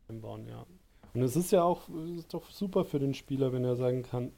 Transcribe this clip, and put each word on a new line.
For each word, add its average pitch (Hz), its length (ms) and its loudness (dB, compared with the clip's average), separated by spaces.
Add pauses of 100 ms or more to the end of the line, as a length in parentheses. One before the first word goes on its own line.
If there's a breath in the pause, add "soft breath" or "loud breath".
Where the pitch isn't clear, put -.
einbauen, 110 380 -12
ja. 117 180 -14 (480 soft breath)
Und 120 80 0
es 127 140 2
ist 180 160 0
ja 180 120 8
auch, 175 260 2
es 170 300 -8
ist - 140 -12
doch 165 160 -8
super 190 360 0
für 151 140 -2
den 139 140 2
Spieler, 131 400 0
wenn 127 120 0
er 123 100 2
sagen 127 280 0
kann, 123 340 -4